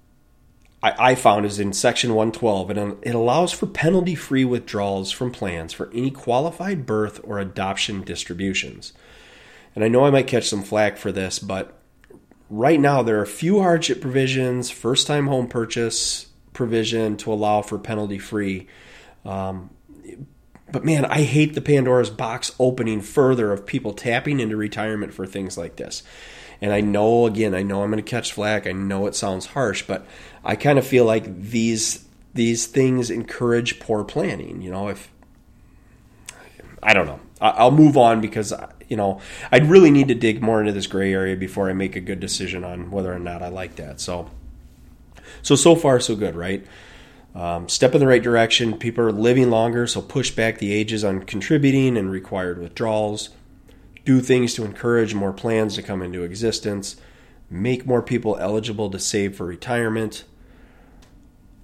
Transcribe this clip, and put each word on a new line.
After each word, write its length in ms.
I, 280
I 40
found 320
is 120
in 140
Section 420
one 180
twelve, 380
and 320
it 120
allows 380
for 140
penalty-free 760
withdrawals 680
from 200
plans 420
for 200
any 180
qualified 760
birth 380
or 140
adoption 640
distributions. 880
And 100
I 40
know 160
I 60
might 160
catch 220
some 140
flack 340
for 160
this, 260
but 360
right 300
now 220
there 180
are 60
few 340
hardship 400
provisions, 720
first-time 560
home 220
purchase 800
provision 640
to 140
allow 300
for 160
penalty-free. 880
Um, 460
but 140
man, 200
I 180
hate 320
the 60
Pandora's 500
box 480
opening 420
further 520
of 140
people 260
tapping 480
into 160
retirement 580
for 120
things 300
like 200
this. 260
And 120
I 80
know, 460
again, 280
I 80
know 200
I'm 80
gonna 120
catch 300
flack. 340
I 60
know 340
it 80
sounds 320
harsh, 360
but 240
I 120
kinda 260
feel 220
like 460
these, 540
these 320
things 440
encourage 680
poor 240
planning. 580
You 120
know, 160
if, 200
I 100
don't 140
know. 140
I, 100
I'll 200
move 260
on 240
because, 320
you 80
know, 240
I'd 180
really 200
need 180
to 60
dig 280
more 180
into 120
this 140
gray 260
area 240
before 340
I 40
make 200
a 60
good 200
decision 440
on 260
whether 220
or 80
not 220
I 60
like 280
that. 240
So, 280
so, 120
so 220
far, 240
so 160
good, 180
right? 320
Um, 320
step 260
in 60
the 60
right 160
direction. 560
People 260
are 80
living 380
longer, 360
so 160
push 300
back 260
the 140
ages 320
on 180
contributing 760
and 140
required 480
withdrawals. 720
Do 160
things 340
to 100
encourage 500
more 200
plans 400
to 80
come 180
into 220
existence. 760
Make 360
more 140
people 400
eligible 500
to 80
save 380
for 80
retirement. 800